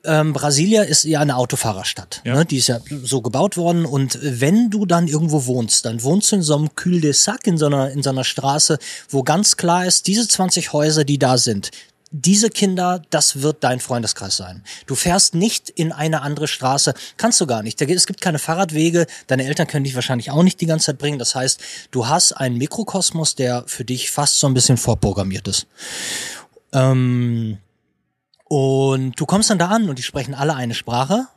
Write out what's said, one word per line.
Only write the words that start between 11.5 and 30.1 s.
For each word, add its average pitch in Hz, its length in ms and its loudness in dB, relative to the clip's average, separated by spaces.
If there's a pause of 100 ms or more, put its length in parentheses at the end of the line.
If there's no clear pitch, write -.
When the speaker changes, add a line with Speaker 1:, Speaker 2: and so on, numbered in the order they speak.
Speaker 1:
diese 196 380 2
Kinder, 180 520 0 (100)
das 143 320 0
wird 151 200 -2
dein 127 180 0
Freundeskreis 110 560 -4
sein. 92 260 -12 (240)
Du 135 80 -4
fährst 180 400 2
nicht 208 340 0
in 160 220 -2
eine 156 300 -2
andere 147 260 -4
Straße, 135 460 0 (240)
kannst 233 240 2
du 165 40 2
gar 117 160 -2
nicht. 110 200 -8
Da 143 40 2
ge-, 170 100 0
es 170 120 0
gibt - 140 -10
keine 160 180 0
Fahrradwege, 165 680 0 (220)
deine 131 160 0
Eltern 147 240 -2
können 143 160 -2
dich 135 120 -4
wahrscheinlich 123 360 -4
auch 151 120 4
nicht 185 180 4
die 170 40 -2
ganze 160 220 0
Zeit 139 100 -4
bringen. 147 220 -4
Das - 160 -4
heißt, 131 240 -2 (320)
du 120 160 -2
hast 165 240 2
einen 123 260 -2
Mikrokosmos, 165 760 -4
der 123 320 -2
für - 180 -10
dich 127 260 -6
fast - 280 0
so 147 80 2
ein 131 60 4
bisschen 127 240 4
vorprogrammiert 98 720 -2
ist. - 180 -4 (1040)
Ähm, 123 880 2 (880)
und 135 720 0
du 151 60 -2
kommst 208 240 2
dann 190 100 2
da 175 80 2
an 208 220 2
und 131 100 -4
die 127 40 -8
sprechen 139 300 -6